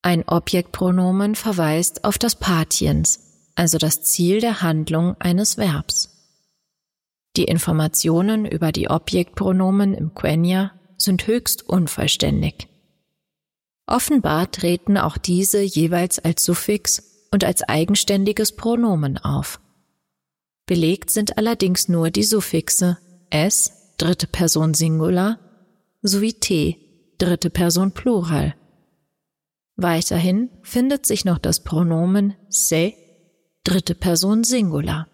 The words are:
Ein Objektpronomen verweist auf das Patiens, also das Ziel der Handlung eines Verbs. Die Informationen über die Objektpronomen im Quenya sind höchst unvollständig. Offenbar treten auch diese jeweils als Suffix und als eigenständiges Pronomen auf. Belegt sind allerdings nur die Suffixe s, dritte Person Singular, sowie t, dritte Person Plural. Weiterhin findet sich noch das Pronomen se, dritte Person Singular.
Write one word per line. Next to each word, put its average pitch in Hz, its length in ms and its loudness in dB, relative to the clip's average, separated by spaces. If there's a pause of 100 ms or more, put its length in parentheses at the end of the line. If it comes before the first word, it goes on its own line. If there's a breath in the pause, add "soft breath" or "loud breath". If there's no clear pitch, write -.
Ein 175 220 0
Objektpronomen 185 1080 0
verweist 170 680 -2
auf 202 140 0
das 233 180 -2
Patiens, 156 840 0 (340)
also 165 220 0
das 156 260 0
Ziel 185 380 2
der 226 200 -2
Handlung 160 600 0
eines 180 340 0
Verbs. 165 540 -2 (1300)
Die 175 80 2
Informationen 165 1000 0
über 160 280 -2
die - 160 -4
Objektpronomen 185 1040 0
im - 200 -4
Quenya 180 640 0 (200)
sind - 280 0
höchst - 440 -2
unvollständig. 151 960 -2 (1200)
Offenbar 208 640 0
treten 180 460 0
auch - 200 0
diese 190 440 0
jeweils 175 580 0
als - 240 0
Suffix - 880 -2
und 190 140 2
als - 180 0
eigenständiges 196 960 0
Pronomen 214 600 0
auf. - 440 -4 (1040)
Belegt 170 460 0
sind 214 260 -2
allerdings 214 500 0
nur 165 220 2
die 208 140 0
Suffixe 180 720 0 (320)
s, - 680 -2
dritte 170 300 -2
Person 160 460 0
Singular, 170 640 0 (640)
sowie 202 320 0
t, 165 440 -2 (400)
dritte 175 320 0
Person 175 440 0
Plural. 170 600 0 (1200)
Weiterhin 175 720 0 (120)
findet 269 440 -2
sich 208 200 -2
noch 175 140 2
das - 240 -2
Pronomen 175 720 0 (120)
se, 165 460 0 (720)
dritte 180 320 0
Person 190 480 0
Singular. 160 720 -2